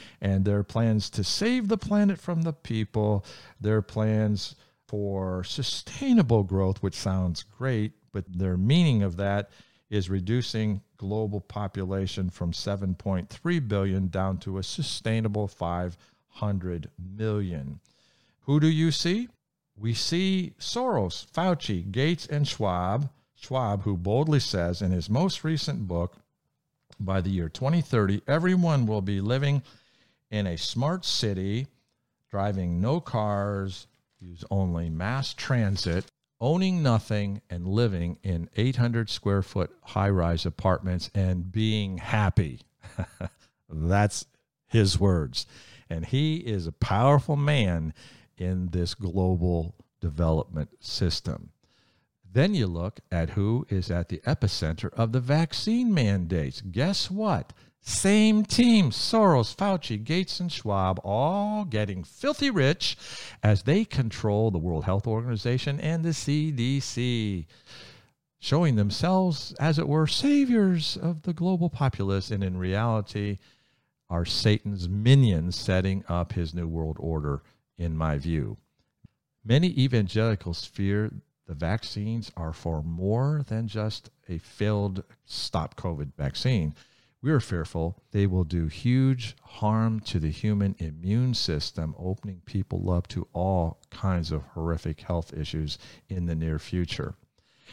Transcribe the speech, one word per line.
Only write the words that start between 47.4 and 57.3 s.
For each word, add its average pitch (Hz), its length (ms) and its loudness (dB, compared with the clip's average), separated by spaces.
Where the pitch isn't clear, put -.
in 90 300 -2
this 87 260 -2
global 87 800 0
development 80 680 0
system. - 720 -4
Then 143 220 2
you 127 140 2
look 85 320 -4
at 82 180 0
who 110 400 0
is 90 220 -2
at 85 160 -2
the 87 180 -6
epicenter 95 680 -2
of 113 180 0
the 127 80 0
vaccine 190 760 0
mandates. 90 680 0
Guess 120 460 -2
what? 190 440 -2